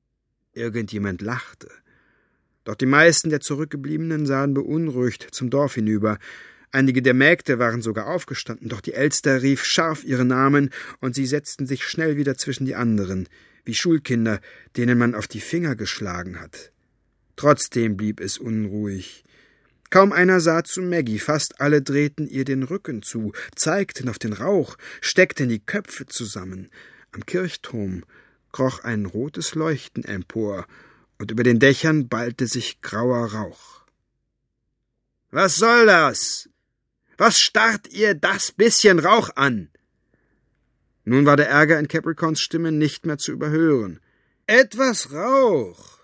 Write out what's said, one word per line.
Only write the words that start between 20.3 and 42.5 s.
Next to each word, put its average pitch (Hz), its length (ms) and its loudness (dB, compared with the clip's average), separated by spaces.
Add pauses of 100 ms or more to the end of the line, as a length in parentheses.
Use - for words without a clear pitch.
sah 165 240 2
zu - 160 -8
Maggie, 156 380 -2
fast - 420 -4
alle 147 200 4
drehten 143 460 -2
ihr 135 160 -4
den 135 200 -4
Rücken 139 380 -8
zu, 110 300 -8 (240)
zeigten 165 540 -2
auf 107 100 -8
den 107 140 -4
Rauch, 165 420 -2 (240)
steckten - 480 0
die 113 180 -2
Köpfe - 400 -10
zusammen. 95 640 -12 (440)
Am - 120 -14
Kirchturm 110 800 -6 (480)
kroch 131 320 -4
ein 110 220 -4
rotes 135 500 -8
Leuchten 156 480 -6
empor, 101 640 -8 (500)
und 107 140 -10
über 113 120 0
den 120 160 6
Dächern 139 500 4
ballte 120 380 -4
sich - 340 -8
grauer 117 520 -2
Rauch. - 520 -12 (1500)
„Was 180 240 2
soll 233 300 6
das? 160 640 4 (680)
Was 208 220 4
starrt 220 480 0
ihr 208 260 0
das 196 380 -2
bisschen 202 480 6
Rauch 208 360 4
an?“ 120 340 0 (1400)
Nun 131 200 4
war 143 120 6
der 143 120 4
Ärger 151 300 4
in 151 80 -2
Capricorns 160 540 -2
Stimme 165 300 -4